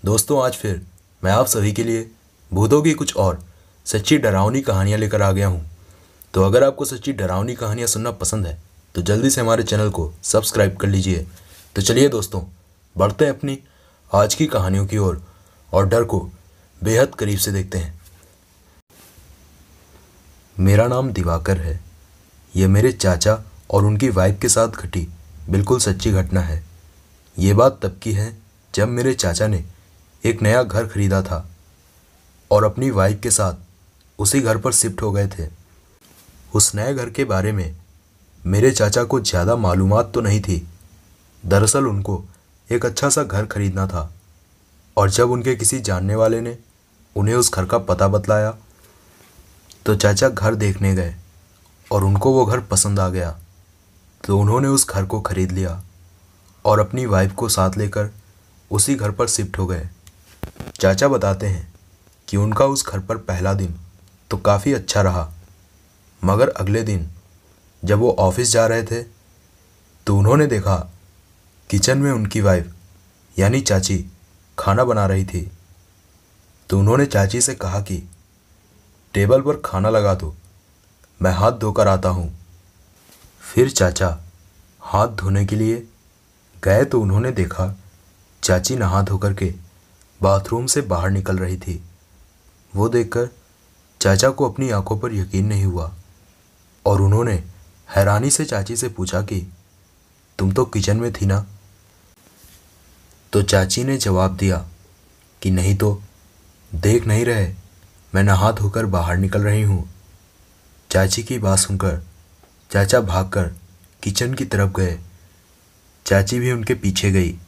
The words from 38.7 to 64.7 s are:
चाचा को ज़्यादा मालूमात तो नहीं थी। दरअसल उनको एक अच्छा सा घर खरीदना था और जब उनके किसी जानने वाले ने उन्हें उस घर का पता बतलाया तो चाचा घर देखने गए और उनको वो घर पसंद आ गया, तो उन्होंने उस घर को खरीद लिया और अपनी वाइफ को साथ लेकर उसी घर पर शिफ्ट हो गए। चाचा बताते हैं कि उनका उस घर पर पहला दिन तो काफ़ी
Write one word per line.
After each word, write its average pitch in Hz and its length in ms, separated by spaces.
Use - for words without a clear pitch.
चाचा 120 320
को 127 180
ज़्यादा 95 340
मालूमात 101 580
तो 120 80
नहीं 104 200
थी। 90 200
दरअसल 107 440
उनको 98 360
एक 120 160
अच्छा 123 240
सा 151 140
घर 104 240
खरीदना 98 400
था 87 220
और 98 120
जब 123 220
उनके 123 240
किसी 120 260
जानने 98 340
वाले 113 260
ने 117 160
उन्हें 101 200
उस 123 180
घर 92 120
का 117 140
पता 98 300
बतलाया 107 480
तो 107 100
चाचा 104 340
घर 110 260
देखने 101 400
गए 85 200
और 101 120
उनको 98 300
वो 131 120
घर 117 160
पसंद 101 380
आ 92 100
गया, 87 280
तो 98 160
उन्होंने 113 280
उस 139 220
घर 98 160
को 107 160
खरीद 92 300
लिया 92 200
और 107 140
अपनी 123 260
वाइफ 98 280
को 117 160
साथ 95 280
लेकर 104 320
उसी 110 240
घर 104 160
पर 113 160
शिफ्ट 101 300
हो 95 100
गए। 90 200
चाचा 95 280
बताते 101 400
हैं 85 260
कि 101 100
उनका 107 280
उस 139 220
घर 98 120
पर 101 200
पहला 95 340
दिन 92 220
तो - 60
काफ़ी 101 360